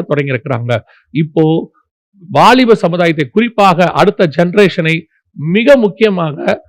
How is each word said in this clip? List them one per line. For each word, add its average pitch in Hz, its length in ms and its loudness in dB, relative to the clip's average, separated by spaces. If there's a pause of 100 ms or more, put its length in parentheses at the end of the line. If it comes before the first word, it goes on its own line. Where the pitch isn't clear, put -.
(120)
தொடங்கி 143 240 -2
இருக்கிறாங்க. 120 360 -6 (420)
இப்போ 160 300 0 (960)
வாலிப 226 460 4
சமுதாயத்தை, 165 520 -2
குறிப்பாக 196 640 0
அடுத்த 190 380 0
ஜெனரேஷனை 175 580 0 (580)
மிக 233 300 4
முக்கியமாக 196 840 -2